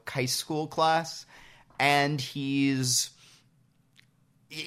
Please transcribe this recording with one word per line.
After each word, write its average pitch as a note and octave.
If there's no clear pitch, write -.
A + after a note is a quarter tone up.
high C3
school D3+
class, D#3+
and C#3+
he's, C3+
y-, D#3